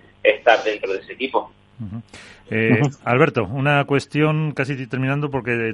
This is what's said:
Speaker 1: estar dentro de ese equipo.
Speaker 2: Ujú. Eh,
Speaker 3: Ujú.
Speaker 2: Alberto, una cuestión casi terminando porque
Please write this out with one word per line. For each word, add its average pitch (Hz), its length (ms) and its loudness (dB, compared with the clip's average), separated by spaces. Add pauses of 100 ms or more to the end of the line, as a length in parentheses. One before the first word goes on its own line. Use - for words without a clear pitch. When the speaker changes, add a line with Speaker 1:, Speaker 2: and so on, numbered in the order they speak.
(240)
Speaker 1:
estar - 400 2
dentro 104 300 -4
de 98 60 -6
ese - 140 -16
equipo. 120 380 -4 (280)
Speaker 2:
Ujú. 110 220 -10 (500)
Eh, 113 300 4
Speaker 3:
Ujú. 139 240 0
Speaker 2:
Alberto, 123 380 2
una 139 420 0
cuestión 151 680 0
casi 131 340 -4
terminando 135 420 -2
porque 117 440 -2